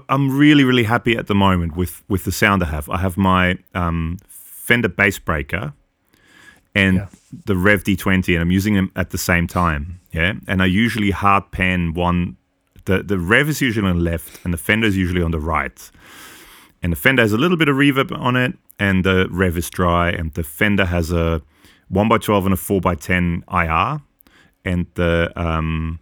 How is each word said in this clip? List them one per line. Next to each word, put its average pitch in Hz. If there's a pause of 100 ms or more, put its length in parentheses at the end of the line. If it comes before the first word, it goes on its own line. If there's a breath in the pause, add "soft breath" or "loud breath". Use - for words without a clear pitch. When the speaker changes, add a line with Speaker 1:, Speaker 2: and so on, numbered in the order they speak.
Speaker 1:
I'm 135
really, 147
really 127
happy 117
at 101
the 104
moment 92
with, 90
with 95
the 98
sound 101
I 85
have. 76
I 92
have 92
my, 92 (160)
um, 85 (100)
Fender -
Bass 101
Breaker 87 (1040 soft breath)
and 98
Speaker 2:
Yeah. 98 (380)
Speaker 1:
the 101
Rev 95
D 101
twenty, 92
and 82
I'm 85
using 98
them 95
at 92
the -
same 87
time. 85 (120)
Yeah, 85 (140)
and 95
I 92
usually 107
hard 98
pan 90
one. 87 (480)
The, 92
the 98
Rev 113
is 147
usually 110
on 90
the 85
left, 82
and 90
the 85
Fender 110
is 98
usually 90
on 82
the 82
right. 76 (920 loud breath)
And 90
the 82
Fender 127
has 104
a 110
little 175
bit 156
of 139
reverb 139
on 123
it, 123 (220)
and 95
the 92
Rev 87
is 87
dry, 87
and 82
the 85
Fender 101
has 85
a 82 (480 soft breath)
one-by-twelve 107
and 98
a 90
four-by-ten 90
I 85
R, 104 (640 soft breath)
and 90 (100)
the, 85
um, 80